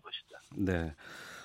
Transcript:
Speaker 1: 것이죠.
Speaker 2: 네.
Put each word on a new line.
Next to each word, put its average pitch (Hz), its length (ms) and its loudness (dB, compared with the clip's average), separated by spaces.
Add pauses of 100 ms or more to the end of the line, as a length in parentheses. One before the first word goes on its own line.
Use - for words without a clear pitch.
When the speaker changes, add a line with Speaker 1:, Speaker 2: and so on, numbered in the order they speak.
Speaker 1:
것이죠. - 320 -12 (220)
Speaker 2:
네. 85 360 6 (520)